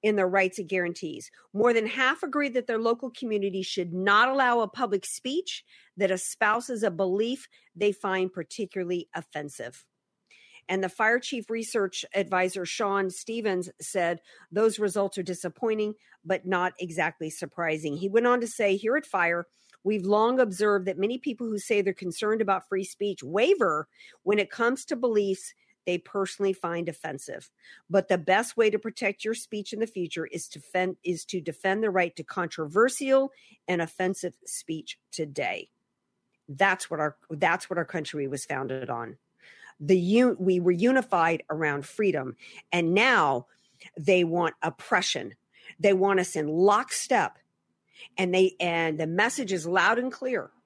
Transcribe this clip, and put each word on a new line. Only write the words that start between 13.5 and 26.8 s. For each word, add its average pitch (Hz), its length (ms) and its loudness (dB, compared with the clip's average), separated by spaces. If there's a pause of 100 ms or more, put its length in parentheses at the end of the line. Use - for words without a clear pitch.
said, 170 400 -2 (320)
"Those 220 260 2
results 196 400 0
are 185 60 -4
disappointing, 208 720 -2 (300)
but 180 220 -2
not 180 320 0
exactly 160 520 -4
surprising." 160 680 -4
He 185 120 -4
went 233 200 4
on 247 120 4
to 233 60 -2
say, 202 300 0
"Here 220 200 0
at 302 100 -2
Fire, 170 420 0 (340)
we've 196 240 0
long 220 320 4
observed 202 480 2
that 185 120 -4
many 226 200 0
people 240 300 -6
who 214 100 -4
say 202 220 0
they're 185 260 -2
concerned 214 340 -2
about 196 280 0
free 190 160 -2
speech 202 400 -6
waver 190 640 2 (340)
when 208 160 2
it 202 120 -2
comes 240 340 0
to 320 100 -2
beliefs 214 580 0 (320)
they 180 140 -2
personally 196 540 -2
find 170 360 -4